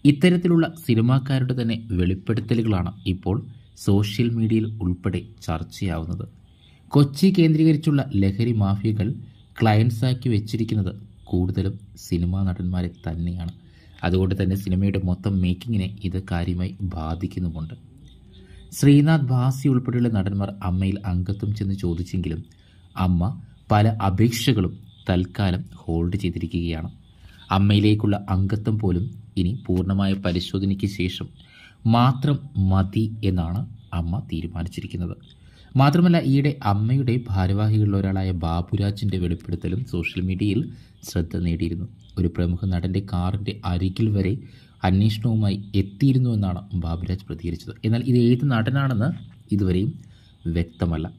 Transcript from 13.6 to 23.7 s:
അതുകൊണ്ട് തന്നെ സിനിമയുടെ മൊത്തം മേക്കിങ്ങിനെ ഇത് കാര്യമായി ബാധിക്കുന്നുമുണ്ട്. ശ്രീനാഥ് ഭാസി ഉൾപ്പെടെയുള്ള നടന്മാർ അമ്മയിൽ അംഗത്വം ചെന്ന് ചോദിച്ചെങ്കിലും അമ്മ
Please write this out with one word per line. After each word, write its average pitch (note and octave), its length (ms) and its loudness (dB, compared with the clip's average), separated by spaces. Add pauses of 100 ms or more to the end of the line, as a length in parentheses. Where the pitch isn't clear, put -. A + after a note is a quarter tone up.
അതുകൊണ്ട് F#2 340 2
തന്നെ F#2+ 220 2
സിനിമയുടെ G2 460 0
മൊത്തം F#2+ 340 0
മേക്കിങ്ങിനെ F#2+ 460 -2 (200)
ഇത് F2+ 100 -4 (120)
കാര്യമായി F2+ 420 -2 (220)
ബാധിക്കുന്നുമുണ്ട്. E2 800 -6 (1040)
ശ്രീനാഥ് C#3+ 520 6
ഭാസി B2+ 420 0
ഉൾപ്പെടെയുള്ള B2 460 0
നടന്മാർ G2 320 -2 (200)
അമ്മയിൽ F#2+ 280 0 (140)
അംഗത്വം G2+ 440 -2
ചെന്ന് G2 280 -4
ചോദിച്ചെങ്കിലും F2 580 -4 (640)
അമ്മ F2+ 260 2 (380)